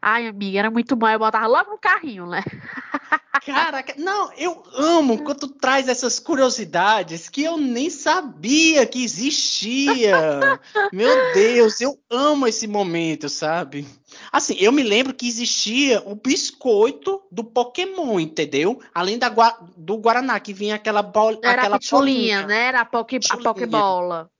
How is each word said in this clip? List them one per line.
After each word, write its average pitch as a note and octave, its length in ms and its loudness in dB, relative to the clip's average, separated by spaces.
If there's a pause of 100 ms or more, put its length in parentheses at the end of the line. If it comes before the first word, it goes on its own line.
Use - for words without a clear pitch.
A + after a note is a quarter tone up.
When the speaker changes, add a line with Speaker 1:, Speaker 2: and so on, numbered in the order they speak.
Speaker 1:
Ai, A3+ 220 0
amiga, G3 320 -4
era G#3+ 120 0
muito A#3+ 260 0
bom. A3+ 120 2
Eu A3 120 2
botava A3 260 0
logo E4 240 2
no G#4 80 -12
carrinho, C#4+ 480 -2
né? F3 200 -4
<laughs> - 60 -10 (920)
Speaker 2:
Caraca, C#4+ 520 -2
não, F#4+ 360 -2
eu E4 280 -4 (120)
amo D4 500 2
quando C#4+ 160 -4
tu C#4+ 80 -10
traz C4+ 400 0
essas B3 320 -2
curiosidades G3 1080 0
que C#4 140 -6
eu E4 140 -2
nem C4+ 320 -2
sabia D4+ 960 2
que B3 180 -6
existia. A#3 1600 0
Speaker 1:
<laughs> G4+ 300 -2
Speaker 2:
Meu B4+ 400 2
Deus, A#3+ 480 4
eu C#4 180 -2 (120)
amo C#4 360 2
esse A3 220 -4
momento, E3 600 -2
sabe? C#3+ 580 -6 (440)
Assim, - 300 -2
eu G3+ 100 6
me C#4 120 4
lembro B3 320 2
que - 120 -8
existia A#3 800 0
o G3+ 80 -10
biscoito C4 1040 0 (100)
do G3 120 -8
Pokémon, B3+ 800 -2
entendeu? D#3+ 600 -2 (140)
Além F#3 240 -2
da B3 100 0
gua-, A3+ 300 2 (180)
do F3 200 -6
Guaraná, A3+ 420 0
que G#3 140 -10
vinha G#3 240 -4
aquela G#3 260 -2
bol-, A3 400 0
Speaker 1:
Era B3 200 2
Speaker 2:
aquela G3+ 140 2
Speaker 1:
a G3 40 0
pitulinha, B3+ 600 2
Speaker 2:
bolinha. G3+ 40 -6
Speaker 1:
né? A3 200 0
Era B3+ 140 0
a A#3 40 2
Poké-, A#3 320 -4
a A#3+ 40 -2
Speaker 2:
Pitulinha. A#3+ 240 -4
Speaker 1:
Pokébola. F#3 960 0